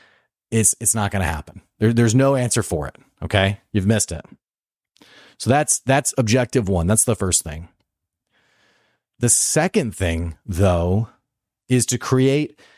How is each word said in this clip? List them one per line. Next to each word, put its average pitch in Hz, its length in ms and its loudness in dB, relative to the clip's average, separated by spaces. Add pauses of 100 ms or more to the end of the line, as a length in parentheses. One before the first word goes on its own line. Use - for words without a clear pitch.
(500)
it's, 110 300 2
it's 113 160 -2
not 101 160 -2
gonna 95 140 -2
happen. 76 360 -8 (160)
There, 113 160 2
there's 117 220 4
no 139 200 4
answer 123 280 -2
for 76 240 -4
it, - 80 -16 (260)
okay? 98 380 0 (140)
You've 95 120 0
missed 107 260 0
it. 78 140 -12 (1120)
So 110 140 -2
that's, 147 300 0
that's 135 360 0
objective 120 500 0
one. 87 200 0
That's 110 160 2
the 117 120 0
first 92 280 -2
thing. 80 260 -12 (1500)
The 120 100 0
second 156 640 0
thing, 82 500 -4
though, 90 640 0 (600)
is 127 180 2
to 123 120 -4
create 135 600 0 (180)